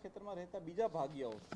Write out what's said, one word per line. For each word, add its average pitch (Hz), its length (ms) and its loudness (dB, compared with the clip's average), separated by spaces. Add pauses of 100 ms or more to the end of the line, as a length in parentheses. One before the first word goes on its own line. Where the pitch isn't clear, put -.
ખેતરમાં 202 340 -4
રહેતા 180 240 -4
બીજા 175 280 4
ભાગીયાઓ, 143 440 2 (240)